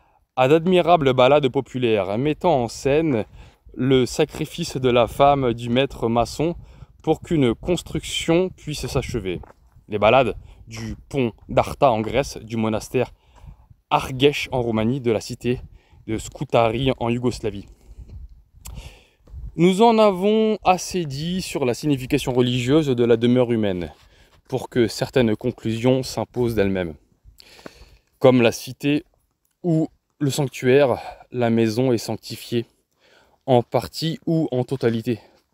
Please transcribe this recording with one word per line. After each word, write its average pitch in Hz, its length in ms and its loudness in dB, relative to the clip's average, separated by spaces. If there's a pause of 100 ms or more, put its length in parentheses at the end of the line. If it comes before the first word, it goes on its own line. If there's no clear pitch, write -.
(340)
à 131 140 4
d'admirables 165 680 4
ballades 131 340 4
populaires, 113 720 -2
mettant 147 460 0
en 110 40 -4
scène 135 560 0 (500)
le 131 300 2
sacrifice - 720 -4
de 127 120 0
la 120 180 4
femme 139 480 2
du 120 140 -10
maître 127 400 -2
maçon 120 480 -2 (480)
pour 156 160 0
qu'une 135 340 0
construction - 920 -4
puisse - 380 -12
s'achever. 101 540 -4 (480)
Les 104 100 -6
ballades 113 380 4 (300)
du 113 300 -12 (120)
pont 127 240 -2 (160)
d'Arta 127 420 2
en 110 100 2
Grèce, 107 360 -4
du 113 200 -10
monastère 110 560 -2 (800)
Argeș 143 640 0
en 131 80 -2
Roumanie, 117 400 -2
de 117 100 -2
la 104 100 0
cité 123 400 -6 (460)
de 110 120 -6
Scutari 123 800 -2
en 117 100 -4
Yougoslavie. 117 580 -4 (1900)
Nous 180 260 4
en 233 160 6
avons 214 640 2
assez 180 420 0
dit 160 380 -6
sur 143 220 -4
la 120 100 0
signification 135 580 -2
religieuse 127 560 2
de 123 160 2
la 117 120 4
demeure 120 340 2
humaine, 95 420 -2 (540)
pour - 220 -8
que 117 200 2
certaines - 480 0
conclusions 120 640 -2
s'imposent 117 520 -4
d'elles-mêmes. 95 400 -2 (1200)
Comme 127 220 6
la 117 120 4
cité - 520 -4 (580)
ou 160 260 0 (320)
le 143 100 0
sanctuaire, 131 680 2 (340)
la 120 160 0
maison 113 440 2
est 113 60 2
sanctifiée, 113 680 -8 (800)
en 123 160 4
partie - 640 -6
ou 160 240 0
en 127 140 -2
totalité, 117 560 -2 (340)